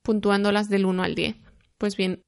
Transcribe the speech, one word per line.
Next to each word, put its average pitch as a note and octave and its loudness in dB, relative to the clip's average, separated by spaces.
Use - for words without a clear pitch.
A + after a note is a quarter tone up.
puntuándolas G3+ 2
del G3 2
uno F#3 0
al - -2
diez. F#3+ -4
Pues G#3 -4
bien, F#3 -4